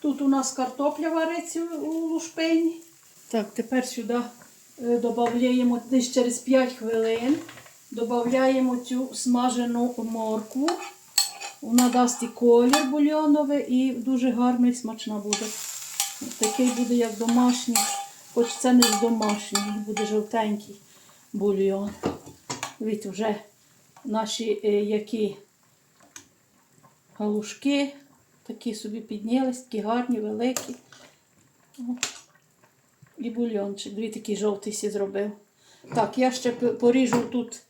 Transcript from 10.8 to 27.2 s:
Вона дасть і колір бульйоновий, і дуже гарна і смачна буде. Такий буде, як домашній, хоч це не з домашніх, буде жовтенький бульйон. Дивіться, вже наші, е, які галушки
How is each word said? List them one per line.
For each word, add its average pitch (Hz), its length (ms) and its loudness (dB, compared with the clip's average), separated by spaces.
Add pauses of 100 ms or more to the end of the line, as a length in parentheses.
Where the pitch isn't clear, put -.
Вона 240 280 4
дасть 247 340 2
і 233 40 -4
колір 240 580 6
бульйоновий, 294 920 2
і 262 180 2
дуже 247 380 0
гарна 247 380 4
і 240 60 2
смачна 220 440 -8
буде. 208 280 -4 (920)
Такий 220 280 2
буде, 240 280 0
як 226 220 2
домашній, 240 600 2 (580)
хоч 240 220 0
це 254 160 2
не 247 100 8
з 214 180 2
домашніх, 214 640 0 (240)
буде 214 200 -4
жовтенький 214 760 -2 (520)
бульйон. 196 580 0 (920)
Дивіться, 208 300 -4
вже 208 240 -2 (680)
наші, 220 600 -2
е, 208 60 4
які 208 680 0 (1800)
галушки 269 720 0 (500)